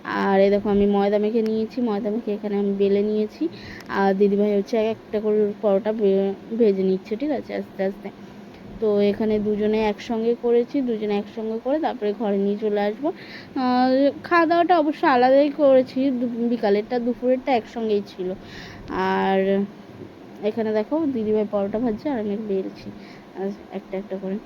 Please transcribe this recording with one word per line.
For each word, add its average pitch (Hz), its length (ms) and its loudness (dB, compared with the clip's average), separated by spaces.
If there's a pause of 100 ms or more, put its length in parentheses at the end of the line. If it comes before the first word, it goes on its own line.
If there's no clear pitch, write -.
আর 196 360 0
এই 196 100 6
দেখো, 202 180 0
আমি 202 180 4
ময়দা 202 320 2
মেখে 214 240 0
নিয়েছি, 220 380 -2
ময়দা 208 300 -2
মেখে 214 240 -4
এখানে 208 240 -4
আমি 202 140 0
বেলে 196 300 2
নিয়েছি, 214 400 -2 (460)
আর 196 260 2
দিদিভাই 202 420 4
হচ্ছে 202 220 -2
এক 220 120 2
একটা 220 300 -6
করে 214 180 2 (220)
পরোটা 196 320 2
ভে-, 196 420 2 (220)
ভেজে 196 260 4
নিচ্ছে, 190 340 0
ঠিক 294 140 -4
আছে, 214 240 -6
আস্তে 196 280 -6
আস্তে। 196 260 -6 (720)
তো 220 100 0 (120)
এখানে 208 380 2
দুজনে 214 400 0
একসঙ্গে 220 540 0 (100)
করেছি, 240 380 2
দুজনে 214 360 -2
একসঙ্গে 214 480 -6
করে 269 160 0
তারপরে 208 320 -2
ঘরে 202 260 -2
নিয়ে 202 200 0
চলে 208 220 -2
আসবো। 226 280 -2
আহ, 254 840 -2 (320)
খাওয়া 339 240 4
দাওয়াটা 339 320 4
অবশ্য 302 280 0
আলাদাই 269 440 6
করেছি, 269 500 4 (100)
দু-, 240 380 -2
বিকালেরটা 220 500 0
দুপুরেরটা 254 540 0
একসঙ্গেই 220 540 0
ছিল। 180 220 -8 (600)
আর 190 500 0 (1040)
এখানে 214 300 -2
দেখো, 214 240 0 (100)
দিদিভাই 214 440 0
পরোটা 202 280 -2
ভাজছে 233 320 -2
আর 254 80 -2
আমি 208 160 -2 (140)
বেলছি, 196 400 -6 (480)
আর 190 120 -4 (240)
একটা 196 240 -10
একটা 190 200 -8
করে। 190 300 -6